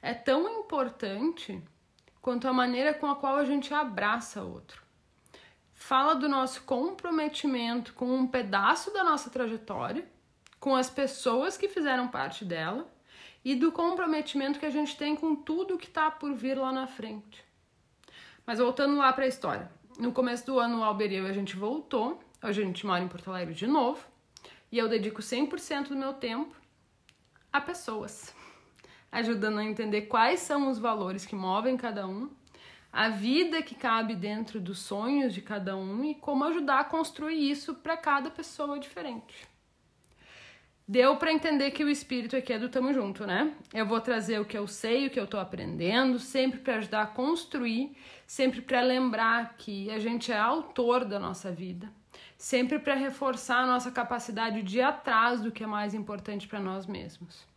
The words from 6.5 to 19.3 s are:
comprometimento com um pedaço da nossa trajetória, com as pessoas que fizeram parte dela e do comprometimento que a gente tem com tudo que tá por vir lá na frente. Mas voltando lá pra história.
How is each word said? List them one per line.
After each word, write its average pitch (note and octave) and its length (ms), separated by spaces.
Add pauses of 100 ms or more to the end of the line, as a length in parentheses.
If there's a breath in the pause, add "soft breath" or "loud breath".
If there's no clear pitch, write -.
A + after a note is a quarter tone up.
comprometimento C#4 1300
com B3+ 120
um B3+ 200
pedaço A#3 680
da G4 120
nossa D4+ 260
trajetória, A3 800 (500)
com C4+ 160
as B3+ 140
pessoas C4+ 680
que G4 120
fizeram C4 400
parte C#3+ 360
dela F3 440 (560 loud breath)
e C4 100
do D4 180
comprometimento D#4 880
que D#4 80
a D4+ 40
gente D4 260
tem D4+ 180
com D#4 200
tudo E4+ 440
que - 120
tá D#4 200
por D4 240
vir C4 220
lá C4 160
na C4 140
frente. A3 580 (1000 loud breath)
Mas A3+ 120
voltando C4+ 380
lá C4+ 160
pra C4+ 140
história. F3 440 (280)